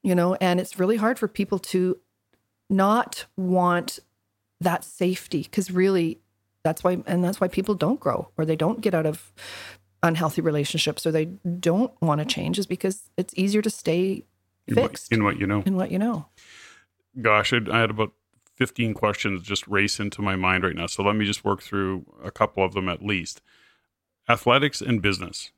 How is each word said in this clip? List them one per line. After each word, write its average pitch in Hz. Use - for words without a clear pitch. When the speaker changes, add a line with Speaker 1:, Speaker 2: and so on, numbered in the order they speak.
Speaker 1:
you 185
know, 175
and 180
it's 180
really 202
hard 220
for 214
people 196
to 185
not 202
want 180
that 170
safety 180
'cause -
really 180
that's 160
why, 185
and 180
that's 180
why 185
people 196
don't 202
grow -
or 160
they 160
don't 160
get 202
out 160
of -
unhealthy 165
relationships 151
or 165
they 156
don't 185
wanna 151
change -
is 190
because -
it's 185
easier 202
to 214
stay 185
Speaker 2:
In -
what, -
Speaker 1:
fixed -
Speaker 2:
in 110
what 101
you 101
know. 101
Speaker 1:
in 190
what 185
you 180
know. 208
Speaker 2:
Gosh, 107
I, 120
I 117
had 113
about 107
fifteen 117
questions 101
just 98
race 101
into 101
my 98
mind 92
right 87
now. 85
So 98
let 101
me 107
just 101
work 101
through 95
a 95
couple 98
of 92
them 92
at 85
least. 98
Athletics 127
and 117
business. 92